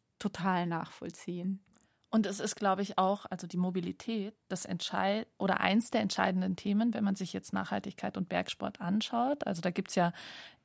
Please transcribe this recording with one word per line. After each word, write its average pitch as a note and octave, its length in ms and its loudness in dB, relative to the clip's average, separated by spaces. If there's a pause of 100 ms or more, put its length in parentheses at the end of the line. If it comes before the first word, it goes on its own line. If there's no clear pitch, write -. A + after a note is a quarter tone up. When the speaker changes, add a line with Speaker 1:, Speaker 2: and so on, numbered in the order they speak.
(180)
Speaker 1:
total F3+ 480 0
nachvollziehen. F3 920 -4 (480)
Speaker 2:
Und A3 160 4
es G3 160 -4
ist, - 160 -2
glaub F#3+ 220 2
ich, G3+ 180 -2
auch, F#3+ 320 2
also F3+ 180 -6
die E3+ 120 -6
Mobilität, F#3 760 -2 (160)
das F#3 160 -4
entschei-, G3 640 0 (120)
oder G3 220 2
eins G3+ 300 6
der A3+ 100 4
entscheidenden F#3+ 560 2
Themen, G#3+ 380 2
wenn A3 100 0
man G3 120 2
sich F#3 180 -4
jetzt - 180 -8
Nachhaltigkeit - 640 -2
und F3+ 140 -2
Bergsport F#3 500 -2
anschaut. A#3 680 0
Also F3 140 -2
da F3+ 100 0
gibt's - 260 -2
ja F3 160 4 (520)